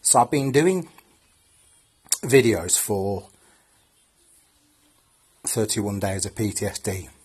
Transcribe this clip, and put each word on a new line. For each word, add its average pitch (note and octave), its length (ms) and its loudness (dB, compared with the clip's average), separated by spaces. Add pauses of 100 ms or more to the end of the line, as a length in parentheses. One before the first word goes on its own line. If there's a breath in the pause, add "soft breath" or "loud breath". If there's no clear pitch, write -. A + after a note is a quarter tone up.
So - 160 4
I've A#2+ 120 4
been C#3 200 0
doing E3 380 2 (1300)
videos A2+ 580 4
for G2 480 -4 (2250 soft breath)
thirty-one G2+ 540 -2
days G2 240 -4
of G2 100 -12
P G#2 180 -4
T - 120 -6
S G2+ 140 -6
D F#2+ 320 -8 (140)